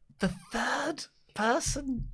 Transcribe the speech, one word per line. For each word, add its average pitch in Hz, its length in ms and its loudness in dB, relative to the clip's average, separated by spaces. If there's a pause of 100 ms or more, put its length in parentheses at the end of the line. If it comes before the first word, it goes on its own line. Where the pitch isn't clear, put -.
(200)
The 190 100 4
third 277 760 -2 (280)
person? 262 800 0